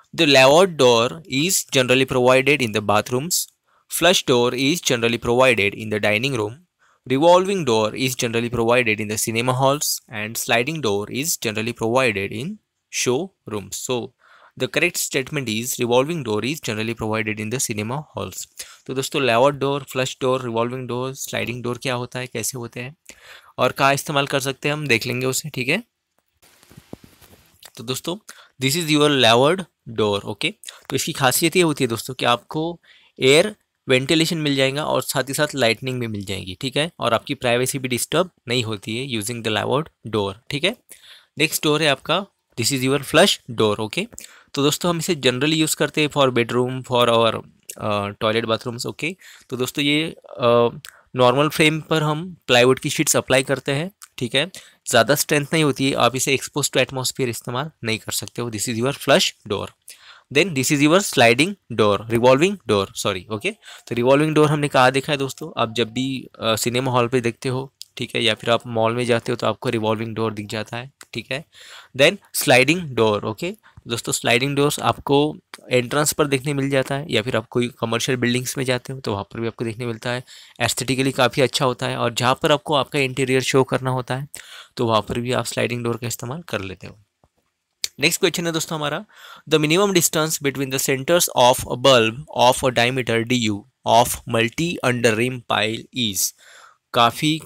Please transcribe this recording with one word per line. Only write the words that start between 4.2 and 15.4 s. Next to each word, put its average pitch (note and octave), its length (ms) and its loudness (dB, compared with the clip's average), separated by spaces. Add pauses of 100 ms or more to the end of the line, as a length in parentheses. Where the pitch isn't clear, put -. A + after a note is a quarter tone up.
door A#2+ 180 4 (140)
is D3 200 0
generally A#2 440 0
provided A#2+ 500 4
in A2 180 -8
the G#2+ 120 0
dining A#2 340 0
room, G#2+ 160 -4 (520)
revolving F3 560 4
door A2 300 0 (120)
is B2+ 180 -2
generally A#2 320 -2
provided A#2 480 2
in G#2 80 -6
the A2 140 -6
cinema A#2+ 340 0
halls, C#3 320 0 (300)
and A2 220 -10
sliding B2+ 440 -2
door G2+ 240 0
is C#3+ 260 -4
generally A2 440 -4
provided A2+ 580 -2
in D3 100 -8 (440)
showrooms। A#2+ 920 -4
So B2+ 140 -4 (580)
the B2+ 220 -4
correct E3+ 240 -2
statement C3 540 -4